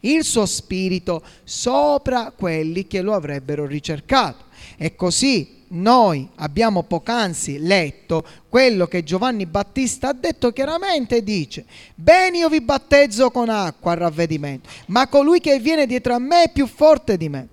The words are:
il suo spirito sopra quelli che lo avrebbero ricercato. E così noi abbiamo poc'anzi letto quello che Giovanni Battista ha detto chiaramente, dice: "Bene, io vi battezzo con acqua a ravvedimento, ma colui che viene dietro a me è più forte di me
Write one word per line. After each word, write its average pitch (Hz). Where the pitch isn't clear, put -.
il 302
suo 214
spirito 185
sopra 262
quelli 170
che 190
lo 202
avrebbero 143
ricercato. 151
E 156
così 185
noi 185
abbiamo 175
poc'anzi 175
letto 165
quello 233
che 175
Giovanni 190
Battista 214
ha 285
detto 254
chiaramente, 294
dice: 190
"Bene, 339
io 330
vi 311
battezzo 262
con 240
acqua 185
a -
ravvedimento, 156
ma 247
colui 285
che 294
viene 294
dietro 247
a 240
me 330
è 320
più 277
forte 285
di 160
me 131